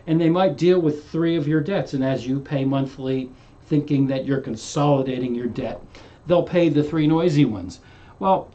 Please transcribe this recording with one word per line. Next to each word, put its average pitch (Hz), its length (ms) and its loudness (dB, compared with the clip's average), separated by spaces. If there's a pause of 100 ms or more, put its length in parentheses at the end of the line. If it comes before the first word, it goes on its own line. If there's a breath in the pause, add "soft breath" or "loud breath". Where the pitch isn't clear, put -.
and 160 140 2
they 165 100 4
might 175 280 2
deal 180 240 4
with 151 280 -2
three 165 280 0
of 143 100 -2
your 156 140 2
debts. 170 320 -4
And 131 100 -2
as 127 240 -2
you 139 140 -2
pay 139 240 -4
monthly, 131 640 -2 (380 loud breath)
thinking 143 400 0
that 135 180 -4
you're 135 160 -2
consolidating 131 920 -2
your 120 140 -4
debt, 113 340 -8 (460 loud breath)
they'll 170 160 2
pay 170 240 2
the 147 160 4
three 156 240 0
noisy 156 380 4
ones. 98 340 -6 (400 loud breath)
Well, 190 360 0